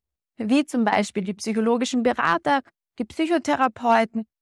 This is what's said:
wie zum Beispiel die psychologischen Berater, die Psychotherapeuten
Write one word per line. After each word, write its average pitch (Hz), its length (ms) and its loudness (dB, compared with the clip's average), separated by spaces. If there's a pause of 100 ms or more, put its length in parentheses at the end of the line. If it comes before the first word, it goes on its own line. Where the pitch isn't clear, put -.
(360)
wie 254 300 2
zum 233 180 0
Beispiel 202 400 0
die 202 80 -6
psychologischen 226 680 -2
Berater, 285 580 0 (380)
die 233 80 -6
Psychotherapeuten 247 1200 0 (160)